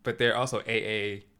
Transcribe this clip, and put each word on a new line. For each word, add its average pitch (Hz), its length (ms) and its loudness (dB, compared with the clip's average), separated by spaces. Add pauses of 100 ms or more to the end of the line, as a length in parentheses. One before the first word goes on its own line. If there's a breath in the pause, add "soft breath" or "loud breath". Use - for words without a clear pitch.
but 117 160 -2
they're 117 180 4
also 123 300 0
A 113 60 -2 (160)
A 104 360 -2 (160)